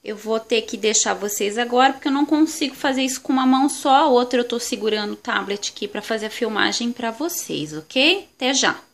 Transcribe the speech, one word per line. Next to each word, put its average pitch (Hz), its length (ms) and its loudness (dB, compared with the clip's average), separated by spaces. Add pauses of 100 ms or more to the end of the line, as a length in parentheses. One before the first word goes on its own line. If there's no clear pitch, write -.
Eu 214 140 -8
vou 220 240 -2
ter 220 220 0
que 220 160 -10
deixar 214 360 0
vocês 202 440 -4
agora, 247 340 4
porque 285 160 -8
eu 277 40 0
não 285 140 2
consigo 302 480 0
fazer 262 300 0
isso 262 160 -2
com - 140 -2
uma 262 120 2
mão 262 220 4
só, 285 220 -2
a 285 180 6
outra 247 320 4
eu 240 80 0
tô 233 100 -2
segurando 214 540 -2
o 208 60 -8
tablet 202 540 -4
aqui - 180 -10
pra 208 120 -8
fazer 220 260 -4
a 214 40 -8
filmagem 214 640 -2
pra 226 180 -6
vocês, 160 640 -6
ok? 277 640 0
Até 262 180 -2
já! 220 260 0 (140)